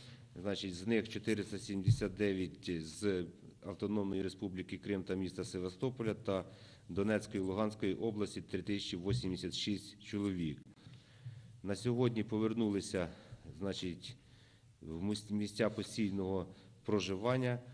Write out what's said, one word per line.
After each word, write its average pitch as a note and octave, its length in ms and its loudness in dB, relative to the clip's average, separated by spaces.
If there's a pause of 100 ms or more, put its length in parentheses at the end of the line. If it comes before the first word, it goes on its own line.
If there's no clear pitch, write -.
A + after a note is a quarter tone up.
(360)
Значить, F#2+ 380 -2
з F2+ 120 -6
них A2 220 6
чотириста G#2 500 0
сімдесят G2 560 4
дев'ять F#2+ 560 2 (160)
з... F2+ 380 2 (420)
Автономної G2 560 0
Республіки F#2 560 -4
Крим G2 240 0
та F#2 120 -2
міста F#2 300 -2
Севастополя G#2+ 680 -2
та F#2+ 300 0 (440)
Донецької G2+ 540 2
і F#2 40 0
Луганської G#2 480 2
області G2+ 480 -2
три F#2+ 200 -4
тисячі G2 360 -2
вісімдесят F2+ 560 0
шість - 480 -4
чоловік. F#2 560 0 (1040)
На G2 140 -2
сьогодні A#2+ 480 4
повернулися, G#2+ 840 2 (500)
значить, F#2 580 -4 (640)
в D#2+ 220 -6
міс-, G#2 300 -2
місця G#2 380 2
постійного F#2+ 760 0 (380)
проживання A2+ 720 2 (160)